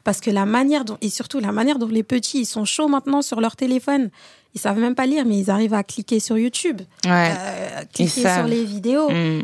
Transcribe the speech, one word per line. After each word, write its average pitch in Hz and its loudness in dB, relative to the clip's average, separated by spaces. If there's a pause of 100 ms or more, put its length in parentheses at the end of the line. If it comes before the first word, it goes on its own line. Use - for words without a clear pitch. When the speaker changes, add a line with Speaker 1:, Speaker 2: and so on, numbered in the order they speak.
Speaker 1:
Parce 202 0
que - -2
la 196 2
manière 262 2
dont, 208 -8
et 208 -4
surtout 254 -6
la 202 -2
manière 247 0
dont 226 -2
les 220 0
petits, 254 -2
ils 220 -2
sont 214 -4
chauds 302 0
maintenant 277 2
sur 226 -4
leur 226 0
téléphone. 254 0 (420)
Ils 233 -10
savent 208 0
même 240 0
pas 262 0
lire, 285 2
mais 214 2
ils 196 2
arrivent 208 2
à 202 0
cliquer - -4
sur 220 -2
YouTube. 240 -2 (240)
Speaker 2:
Ouais. 175 4
Speaker 1:
Euh, - -8
Speaker 2:
Ils - -16
Speaker 1:
cliquer 175 0 (120)
sur - 4
Speaker 2:
savent. 180 4
Speaker 1:
les 233 0
vidéos. 233 0
Speaker 2:
Mm. 160 0